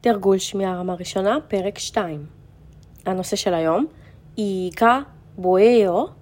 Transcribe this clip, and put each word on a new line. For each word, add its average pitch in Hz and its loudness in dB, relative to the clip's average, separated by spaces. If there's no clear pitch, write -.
תרגול 196 2
שמיעה 185 -4
רמה 180 -6
ראשונה, 190 -2
פרק 196 -4
שתיים. 160 -6
הנושא 185 -4
של 190 -2
היום, 165 0
איגה 208 0
בוער. 196 4